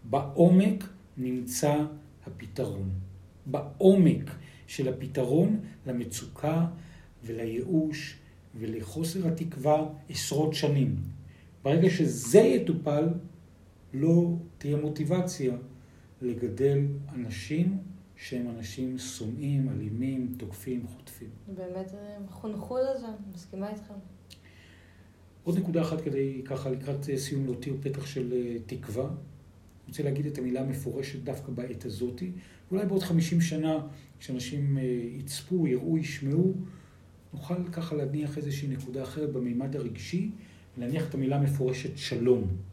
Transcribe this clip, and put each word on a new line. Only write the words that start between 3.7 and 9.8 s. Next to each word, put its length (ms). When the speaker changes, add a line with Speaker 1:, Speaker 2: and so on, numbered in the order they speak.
Speaker 1:
של 220
הפתרון 720
למצוקה 800
ולייאוש 920
ולחוסר 680
התקווה 560